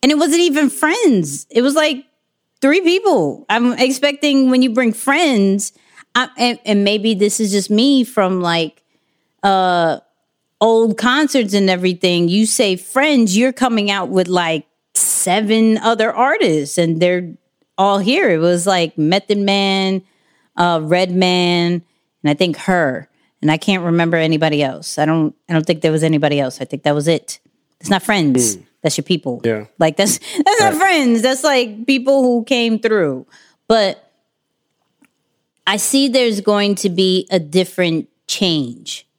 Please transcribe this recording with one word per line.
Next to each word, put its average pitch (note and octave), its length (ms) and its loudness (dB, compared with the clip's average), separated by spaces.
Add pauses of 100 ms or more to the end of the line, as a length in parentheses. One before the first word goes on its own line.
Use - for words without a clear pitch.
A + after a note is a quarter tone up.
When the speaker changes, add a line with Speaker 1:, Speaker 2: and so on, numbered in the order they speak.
Speaker 1:
And C4+ 100 2
it D4+ 60 2
wasn't E4 240 2
even D4+ 260 2
friends. C#4 800 0
It A#3 120 0
was, C#4 120 0
like, D4+ 300 -2 (580)
three D4 180 4
people. E4+ 680 0
I'm A#3+ 240 2
expecting C4+ 720 0
when B3+ 140 4
you B3+ 100 2
bring A#3 220 0
friends, A3+ 800 0 (420)
I, B3+ 140 -2 (100)
and, A#3+ 260 -2
and G3+ 200 2
maybe G#3+ 300 0
this G#3 260 0
is G#3+ 120 -2
just G3 180 -2
me B3+ 340 2
from, F#3 360 -2
like, E3+ 420 -2 (600)
uh, F3+ 560 0 (600)
old A3+ 360 2
concerts B3+ 560 0
and G3 160 2
everything. F3+ 600 0
You G#3 180 0
say G#3 300 0
friends, A#3 600 0
you're B3 160 2
coming A3+ 380 -2
out G3 180 -4
with, F#3 200 0
like, E3+ 380 -2 (280)
seven A3 840 0
other A3 340 0
artists, A3 680 0
and E3 240 0
they're F3+ 320 -2 (420)
all G3 220 2
here. B3+ 320 0
It E3 80 2
was, F3 280 0
like, F3+ 300 0
Method F#3 420 0
Man, G3 640 0 (540)
uh, F3 260 0
Redman, F3 1000 0 (400)
and D3 80 0
I D3 40 2
think E3+ 240 -2
Her. D#3 500 -2 (320)
And D3+ 100 0
I D#3 60 4
can't F#3 260 -2
remember E3+ 340 0
anybody D#3+ 460 0
else. C3+ 360 -6
I D3 60 2
don't, D#3 300 0 (140)
I - 60 -4
don't D#3+ 120 0
think D#3+ 140 0
there D#3+ 100 2
was D#3 140 0
anybody D3+ 340 0
else. C3 220 -4
I C3+ 40 -8
think C3+ 200 -12
that D3 100 2
was D3 140 -2
it. - 320 -4 (400)
It's - 100 -6
not F#3+ 140 0
friends. B2+ 540 0
Speaker 2:
Mm. - 60 -20 (180)
Speaker 1:
That's D#3 140 -2
your D3 80 -6
people. C#3 400 -4
Speaker 2:
Yeah. A2 200 -2 (140)
Speaker 1:
Like, D#3+ 180 0
that's, G3+ 220 0
that's G4 420 0
not G4 140 2
Speaker 2:
Right. D4+ 60 -2
Speaker 1:
friends. C#4 420 2
That's, C4 200 0
like, A#3+ 440 0
people C4+ 360 2
who A#3+ 220 2
came A#3 340 0
through. F#3+ 480 -2 (400)
But G#3+ 460 0 (1500)
I G3 100 -2
see C4+ 320 0
there's A#3 320 0
going G3+ 360 0
to G3 120 -2
be F#3 420 0
a F#3+ 100 2
different E3 680 -2 (180)
change D3+ 800 -4 (120)